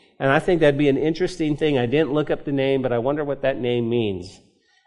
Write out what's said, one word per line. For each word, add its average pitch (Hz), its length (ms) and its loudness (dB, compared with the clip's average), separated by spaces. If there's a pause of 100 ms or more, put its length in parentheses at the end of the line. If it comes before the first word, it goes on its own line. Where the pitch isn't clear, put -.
(200)
And 139 120 2
I 143 80 6
think 165 220 2
that'd 147 160 4
be 147 100 2
an 135 100 2
interesting 156 600 -2
thing. 147 220 0
I 120 80 0
didn't 139 260 0
look 151 160 -2
up 160 160 -4
the 151 60 -4
name, 135 320 0
but 120 100 0
I 117 60 0
wonder 143 240 -2
what 139 180 -6
that 135 180 -2
name 123 300 -2
means. 101 500 -2 (460)